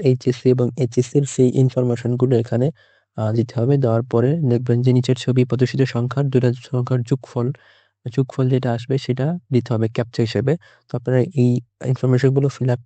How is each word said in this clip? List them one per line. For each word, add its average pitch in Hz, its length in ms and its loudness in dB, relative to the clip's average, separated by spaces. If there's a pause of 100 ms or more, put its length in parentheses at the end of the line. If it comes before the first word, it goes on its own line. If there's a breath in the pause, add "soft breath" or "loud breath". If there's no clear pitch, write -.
এইচএসসি 127 460 0
এবং 123 280 2
এইচএসসির 127 460 0
সেই 131 320 2
ইনফরমেশনগুলো 123 840 0
এখানে, 117 300 0 (500 soft breath)
আহ, 110 140 -2
দিতে 113 280 -2
হবে। 139 180 2
দেওয়ার 117 260 2
পরে 123 380 0
দেখবেন 123 400 0
যে 127 120 4
নিচের 127 220 2
ছবি 127 300 0
প্রদর্শিত 127 360 0
সংখ্যার 127 480 -2
দুইটা 123 240 2
সংখ্যার 123 480 -4
যোগফল, 123 500 -4 (540 soft breath)
যোগফল 131 440 -2
যেটা 127 240 0
আসবে 120 240 -4
সেটা 139 420 -2 (120)
দিতে 120 220 0
হবে 110 140 0
ক্যাপচা 117 360 -4
হিসেবে। 113 320 0
তো - 420 -12
আপনারা 127 220 0
এই 123 300 2 (360)
ইনফরমেশনগুলো 131 640 2
ফিল 131 220 -4
আপ 123 160 -2